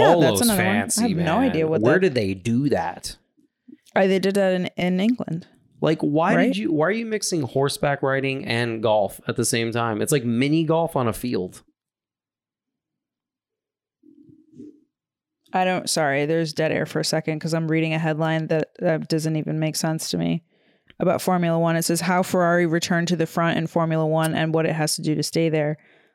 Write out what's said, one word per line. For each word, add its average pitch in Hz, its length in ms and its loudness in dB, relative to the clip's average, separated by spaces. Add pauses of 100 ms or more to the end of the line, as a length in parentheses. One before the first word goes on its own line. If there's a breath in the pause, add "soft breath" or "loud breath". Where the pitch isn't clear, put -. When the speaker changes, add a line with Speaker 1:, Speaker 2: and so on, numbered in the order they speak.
Speaker 1:
that's - 80 8
Speaker 2:
Polo's - 260 4
Speaker 1:
another 226 180 2
Speaker 2:
fancy, 104 420 0
Speaker 1:
one. 240 40 2
I 233 40 0
have 165 80 0
Speaker 2:
man. 170 100 0
Speaker 1:
no 170 100 2
idea 185 300 2
what 160 160 0
Speaker 2:
Where 131 100 4
Speaker 1:
that 185 60 4
Speaker 2:
did 180 160 2
they 101 180 0
do 117 360 0
that? 87 460 -4 (800)
Speaker 1:
Oh, 190 120 4
they 190 100 2
did 196 160 0
that 190 200 2
in, 180 120 -2 (100)
in 180 240 -2
England. 196 460 -2 (360)
Speaker 2:
Like, 156 200 2
why 160 340 0
Speaker 1:
Right? 254 120 4
Speaker 2:
did 190 100 -2
you? 214 160 -4
Why 151 140 0
are 185 40 0
you 226 140 -6
mixing 208 380 -4
horseback 139 580 -2
riding 135 420 -2
and 117 380 -2
golf 107 460 0
at 117 80 -4
the 117 100 -2
same 117 260 -2
time? 113 300 -2
It's 107 100 -2
like 139 140 0
mini 139 380 0
golf 160 320 0
on 127 120 0
a 107 60 0
field. 110 480 -6 (4000)
Speaker 1:
I 185 140 0
don't, 185 240 -2
sorry, 143 360 0
there's 160 280 0
dead 156 180 -2
air - 140 -2
for 165 140 -4
a 156 60 -2
second 160 340 -2
'cause 160 140 -4
I'm 160 140 0
reading 160 260 2
a 160 60 -2
headline 160 480 0
that, 156 220 0 (100)
that 156 300 0
doesn't 160 260 0
even 156 240 -2
make 156 160 -2
sense 160 360 -4
to - 60 -2
me 170 260 -2 (560 soft breath)
about 175 220 2
Formula 175 360 2
One. 165 180 2
It 165 80 0
says, 170 180 0
"How 180 200 2
Ferrari 175 460 2
returned 170 400 0
to 175 80 0
the 160 100 0
front 165 320 0
in 160 80 -2
Formula 160 400 0
One 160 300 0
and 160 180 0
what 160 140 2
it 160 80 0
has 151 220 -2
to 165 40 -12
do 156 140 0
to 151 80 0
stay 165 260 0
there." 151 280 0 (380 soft breath)